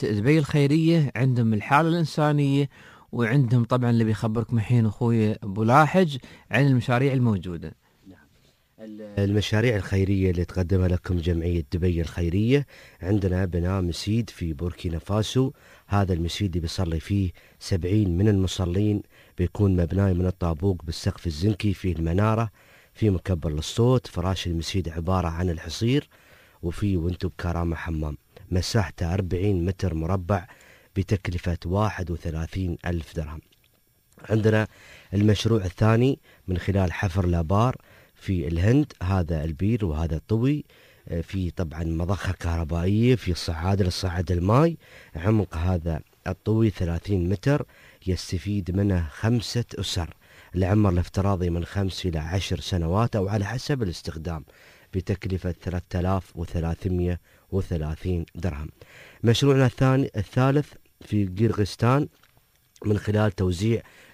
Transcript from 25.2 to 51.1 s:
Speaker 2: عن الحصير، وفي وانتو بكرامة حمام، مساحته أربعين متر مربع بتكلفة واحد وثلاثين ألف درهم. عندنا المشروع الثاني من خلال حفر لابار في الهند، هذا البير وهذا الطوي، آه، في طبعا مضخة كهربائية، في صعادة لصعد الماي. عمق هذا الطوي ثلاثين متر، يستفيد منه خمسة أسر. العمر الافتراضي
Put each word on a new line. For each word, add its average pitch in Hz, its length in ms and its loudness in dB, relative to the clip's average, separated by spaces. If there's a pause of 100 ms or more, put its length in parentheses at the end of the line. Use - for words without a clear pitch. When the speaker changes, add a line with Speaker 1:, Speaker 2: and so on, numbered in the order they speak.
Speaker 2:
عن 85 220 -2
الحصير، 113 600 -2 (540)
وفي 95 340 -2
وانتو 87 300 -2
بكرامة 85 480 -4
حمام، 78 420 -6 (340)
مساحته 90 640 -2
أربعين 92 520 0
متر 92 280 -2
مربع 85 540 -2 (480)
بتكلفة 90 680 -2
واحد 92 460 -2
وثلاثين 82 760 -4
ألف 85 300 -6
درهم. 76 260 -8 (880)
عندنا 107 380 4 (460)
المشروع 104 520 4
الثاني 113 540 2 (280)
من 90 100 -2
خلال 92 360 0
حفر 98 320 0
لابار 90 500 2 (400)
في 90 320 -2
الهند، 107 460 2 (100)
هذا 87 400 0
البير 98 420 -2
وهذا 80 300 -2
الطوي، 123 500 0 (420)
آه، 85 140 -4
في 92 300 -4
طبعا 82 320 -6
مضخة 85 480 -2
كهربائية، 87 840 0
في 90 180 -4
صعادة 92 520 -2
لصعد 90 460 -2
الماي. 117 460 2 (380)
عمق 95 420 0
هذا 82 420 -2 (280)
الطوي 110 420 0
ثلاثين 87 600 -2
متر، - 360 0 (420)
يستفيد 92 680 -4
منه 95 360 2
خمسة 117 540 -2 (140)
أسر. 87 340 -6 (420)
العمر 98 340 4
الافتراضي 90 600 0